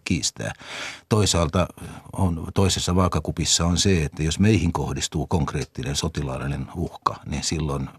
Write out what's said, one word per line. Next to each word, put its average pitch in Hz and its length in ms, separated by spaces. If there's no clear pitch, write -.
kiistää. - 480
Toisaalta 90 580
on, 85 400
toisessa 90 420
vaakakupissa 82 680
on 85 120
se, 90 260
että 76 200
jos 80 160
meihin 92 340
kohdistuu 69 540
konkreettinen 69 680
sotilaallinen 67 800
uhka, - 400
niin 71 180
silloin 71 560